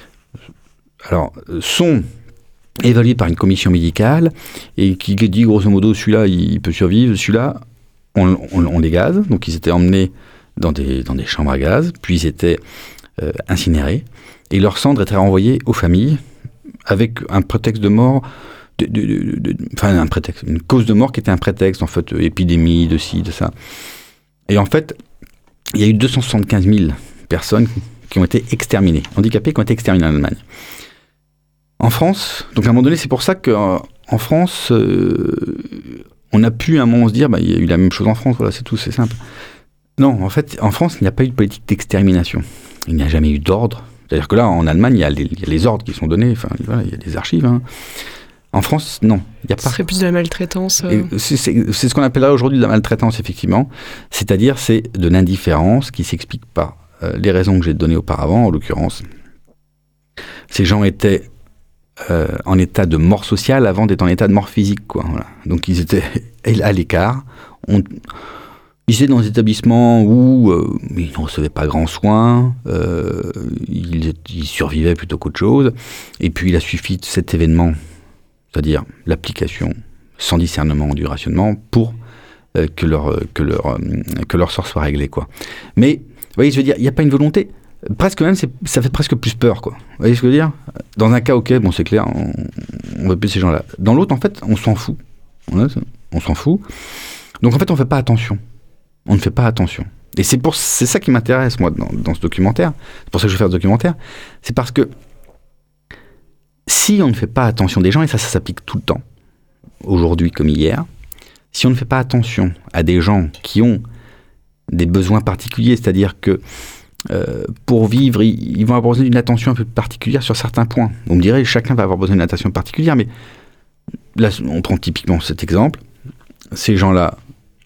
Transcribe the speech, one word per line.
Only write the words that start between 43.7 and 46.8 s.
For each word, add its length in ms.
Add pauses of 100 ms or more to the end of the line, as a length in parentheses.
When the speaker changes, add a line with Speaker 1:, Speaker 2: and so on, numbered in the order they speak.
Speaker 1:
C'est-à-dire 200
que 80
là, 120
en 180
Allemagne, 300
il 60
y 20
a 60
les, 140
il 160
y 40
a 40
les 200
ordres 180
qui 80
sont 140
donnés, 240
enfin, 180 (160)
voilà, 180